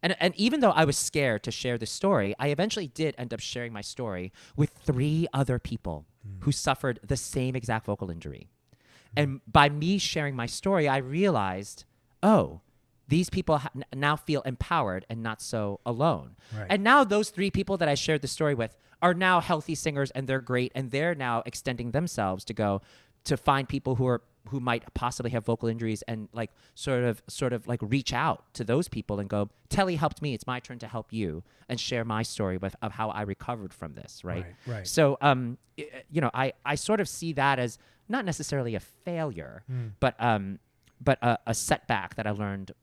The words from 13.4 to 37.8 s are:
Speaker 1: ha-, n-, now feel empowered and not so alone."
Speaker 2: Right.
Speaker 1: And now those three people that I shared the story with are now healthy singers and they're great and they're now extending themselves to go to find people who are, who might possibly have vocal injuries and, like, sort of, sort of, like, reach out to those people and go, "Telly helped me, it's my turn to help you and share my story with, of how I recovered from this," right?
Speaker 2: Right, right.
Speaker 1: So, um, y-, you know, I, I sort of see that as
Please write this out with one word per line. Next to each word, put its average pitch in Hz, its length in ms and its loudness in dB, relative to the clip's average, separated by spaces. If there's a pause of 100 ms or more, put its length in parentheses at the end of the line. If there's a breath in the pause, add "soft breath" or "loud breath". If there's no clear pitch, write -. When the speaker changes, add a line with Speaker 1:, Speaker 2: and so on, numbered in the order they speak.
Speaker 1:
ha-, 131 140 -4
n-, 135 120 -10 (100)
now 147 220 2
feel 147 240 0
empowered 120 680 -2
and 113 140 -6
not 110 180 -6
so 104 440 -4
alone." 120 500 0 (180 loud breath)
Speaker 2:
Right. 107 160 -6
Speaker 1:
And 196 140 2
now 262 220 8
those 208 240 2
three 196 200 0
people 196 280 0
that 165 100 2
I 143 80 4
shared 151 260 0
the 139 60 -6
story 147 260 0
with 117 220 -2 (260 soft breath)
are 175 120 6
now 185 260 6
healthy 160 360 0
singers 139 360 -2
and 135 160 -4
they're 131 140 0
great 127 340 0
and 131 160 -6
they're 156 240 0
now 120 300 0
extending 120 460 -6
themselves 110 540 0
to - 80 -8
go 101 280 0 (440 soft breath)
to 143 120 0
find 139 300 2
people 131 280 -2
who 127 120 2
are, 123 140 2 (280)
who 139 100 -4
might 123 340 -2
possibly 120 380 -2
have 113 140 -2
vocal 117 240 0
injuries 113 380 -2
and, 110 260 -8
like, 113 180 -6 (220 soft breath)
sort 127 300 0
of, 117 240 0
sort 127 260 -2
of, 110 140 -6
like, 120 160 0
reach 127 300 0
out 135 400 0
to - 100 -6
those 117 240 2
people 104 320 -4
and 98 100 -4
go, 101 200 0 (200)
"Telly 185 280 2
helped 147 240 0
me, 147 120 -2
it's - 140 -8
my 127 120 -4
turn 123 200 -14
to 113 80 -12
help 110 260 -8
you 92 300 -2 (240 soft breath)
and 123 120 -4
share 117 260 -2
my 113 180 0
story 92 340 -2
with, 95 240 -4
of 107 120 -4
how 110 160 -2
I 107 140 -4
recovered 101 500 -6
from 76 200 -12
this," - 300 -18
right? 90 220 -4 (200)
Speaker 2:
Right, 120 120 -6
right. 95 100 -8
Speaker 1:
So, 143 340 4
um, 127 360 2 (200)
y-, 151 80 -10 (240)
you 156 120 0
know, 123 120 2
I, 131 200 0 (120)
I 147 100 0
sort 208 260 0
of 160 80 0
see 165 240 -6
that 135 260 4
as 123 180 -2 (300 soft breath)